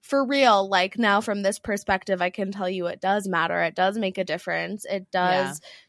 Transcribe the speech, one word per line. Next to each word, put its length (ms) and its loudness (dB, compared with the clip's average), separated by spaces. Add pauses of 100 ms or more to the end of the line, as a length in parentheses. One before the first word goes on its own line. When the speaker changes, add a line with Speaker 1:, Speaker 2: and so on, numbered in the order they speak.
Speaker 1:
for 220 0
real, 460 4
like, 300 0
now 220 4
from 200 -4
this 160 0
perspective, 640 -2
I 80 0
can 220 -6
tell 180 -4
you 180 -4
it 140 -8
does 260 0
matter. 360 0
It 120 -2
does 220 2
make 220 -4
a 40 0
difference. 640 -6
It 240 -6
does 540 0
Speaker 2:
Yeah. 40 -20 (220)